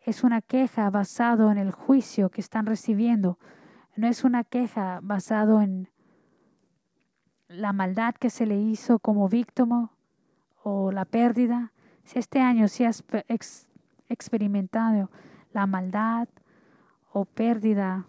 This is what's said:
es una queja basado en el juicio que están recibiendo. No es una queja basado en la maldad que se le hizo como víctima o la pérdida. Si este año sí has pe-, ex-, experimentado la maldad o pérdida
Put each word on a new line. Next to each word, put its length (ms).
es 240
una 160
queja 480
basado 600
en 80
el 140
juicio 580
que 100
están 240
recibiendo. 720
No 100
es 180
una 200
queja 580
basado 580
en 300
la 240
maldad 420
que 160
se 160
le 120
hizo 420
como 280
víctima 600
o 300
la 120
pérdida. 680
Si 140
este 220
año 280
sí 160
has 180
pe-, 260
ex-, 380
experimentado 1000
la 140
maldad 640
o 120
pérdida 840